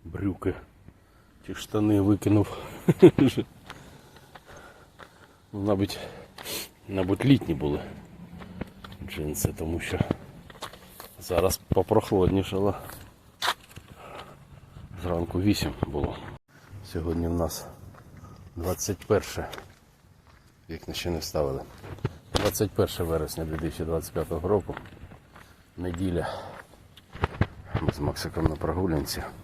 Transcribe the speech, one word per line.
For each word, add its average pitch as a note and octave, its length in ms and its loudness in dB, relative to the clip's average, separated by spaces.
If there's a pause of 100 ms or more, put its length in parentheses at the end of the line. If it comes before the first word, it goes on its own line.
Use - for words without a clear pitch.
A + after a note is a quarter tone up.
брюки F2+ 500 -2 (920)
чи F#2+ 80 -8
штани G#2+ 460 2
викинув. G2+ 580 4 (440)
<laughs> - 420 10 (2000)
Ну, G#2 80 -6
мабуть, G2 380 2 (880)
мабуть, F#2+ 360 2
літні B2 300 6
були C#2+ 260 0 (1300)
джинси, - 500 -4
тому E2 220 -2
що - 180 -4 (1200)
зараз F2+ 360 2
попрохолоднішало. F#2+ 1160 4 (2250)
Зранку F2 380 0
вісім G2+ 320 2 (140)
було. - 300 -2 (680)
Сьогодні E2+ 440 -2
в E2+ 60 0
нас E2 320 -2 (880)
двадцять F2+ 500 -4
перше. - 420 0 (1200)
Вікна D#2+ 240 -10
ще - 160 -4
не E2 80 0
вставили. C#2 440 -2 (760)
Двадцять G2+ 340 2
перше - 320 0
вересня E2 420 -2
двадцять D#2+ 680 -4
п'ятого E2 360 -2
року. G2+ 260 2 (1000)
Неділя. F2 520 -2 (1500)
Ми D#2 120 0
з - 60 -10
Максиком D2+ 460 -2
на D#2+ 120 2
прогулянці. D#2 680 0 (220)